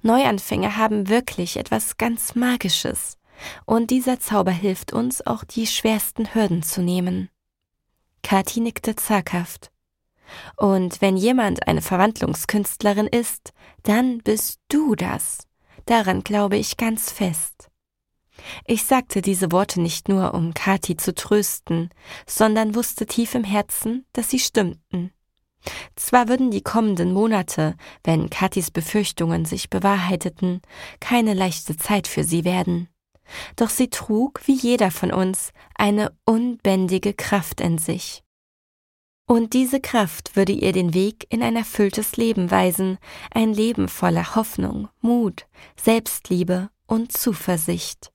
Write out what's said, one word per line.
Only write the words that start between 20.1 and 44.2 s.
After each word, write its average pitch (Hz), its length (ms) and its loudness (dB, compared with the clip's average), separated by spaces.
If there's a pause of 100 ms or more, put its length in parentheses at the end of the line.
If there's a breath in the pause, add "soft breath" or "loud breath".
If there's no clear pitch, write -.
um 165 200 -2
Kathi 190 420 0
zu - 180 -2
trösten, 170 760 0 (360 loud breath)
sondern 220 480 2
wusste 233 320 -2
tief - 280 -2
im 240 100 0
Herzen, 208 680 -2
dass - 180 -4
sie 254 80 2
stimmten. 185 720 -2 (840 loud breath)
Zwar 240 340 2
würden 254 220 2
die 196 120 0
kommenden 190 500 2
Monate, 190 640 0 (300 loud breath)
wenn 165 260 2
Kathis 190 400 -2
Befürchtungen 170 720 -2
sich - 260 -6
bewahrheiteten, 180 880 0 (400 loud breath)
keine 226 340 2
leichte 180 420 -2
Zeit 202 300 0
für - 180 -2
sie 165 200 0
werden. 180 440 0 (680 loud breath)
Doch 226 140 2
sie 254 180 0
trug, 226 580 -2
wie 277 80 6
jeder 240 360 4
von - 220 -2
uns, 185 400 -2 (220 loud breath)
eine 208 500 2
unbändige 202 880 2
Kraft - 480 -4
in 165 180 2
sich. - 440 -6 (1080)
Und 226 260 4
diese 262 260 2
Kraft - 560 -2
würde 196 160 4
ihr - 180 2
den 180 240 0
Weg 196 360 0
in 233 120 -2
ein 233 140 0
erfülltes 214 600 0
Leben 208 360 0
weisen, 185 460 0 (340 loud breath)
ein 220 200 2
Leben 214 360 0
voller 170 480 0